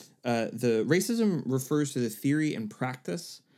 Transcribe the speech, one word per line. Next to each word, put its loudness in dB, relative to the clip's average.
Uh, 2
the 2
racism 2
refers 0
to -2
the 2
theory 0
and -4
practice -8